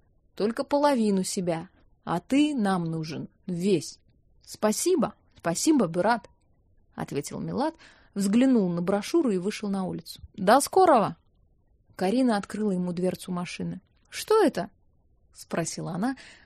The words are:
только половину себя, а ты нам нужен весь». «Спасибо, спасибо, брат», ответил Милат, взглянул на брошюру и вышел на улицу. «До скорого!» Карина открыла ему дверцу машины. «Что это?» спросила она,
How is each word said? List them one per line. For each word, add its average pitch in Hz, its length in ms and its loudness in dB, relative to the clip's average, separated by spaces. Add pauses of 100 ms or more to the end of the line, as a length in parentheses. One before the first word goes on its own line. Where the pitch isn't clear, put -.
(340)
только 226 300 -2
половину 240 600 2
себя, 175 440 -4 (360)
а 165 160 -2
ты 294 340 2
нам 190 300 0
нужен 160 440 -6 (180)
весь». 175 520 -2 (440)
«Спасибо, 220 720 0 (240)
спасибо, 233 500 2
брат», 185 400 0 (640)
ответил - 460 -8
Милат, 214 340 -4 (400)
взглянул 208 540 4
на 175 140 -2
брошюру 208 480 0
и 190 80 0
вышел 202 320 -6
на 190 140 -4
улицу. 170 360 -10 (140)
«До 240 260 4
скорого!» 254 560 4 (800)
Карина 233 400 2
открыла 202 360 -4
ему 180 200 -2
дверцу 180 400 -4
машины. 175 480 -6 (300)
«Что - 320 0
это?» 214 260 0 (640)
спросила 165 580 -6
она, 247 240 -4 (300)